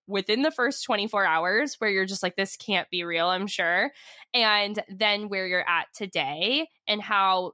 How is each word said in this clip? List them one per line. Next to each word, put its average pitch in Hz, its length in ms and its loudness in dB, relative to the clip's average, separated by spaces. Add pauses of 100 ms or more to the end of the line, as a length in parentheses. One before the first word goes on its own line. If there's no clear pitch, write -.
within 202 340 0
the 302 100 4
first 262 340 -2
twenty-four 208 420 0
hours 185 480 2
where 214 160 0
you're 190 160 2
just 190 160 -6
like, 180 120 -2
"This 196 220 -2
can't 190 320 -2
be 180 160 -4
real," 170 220 0
I'm 185 200 0
sure, 190 460 0 (400)
and 208 560 2
then 208 400 0
where 190 180 -4
you're 180 220 0
at 170 240 0
today 190 720 -2 (220)
and 208 140 -2
how 190 520 2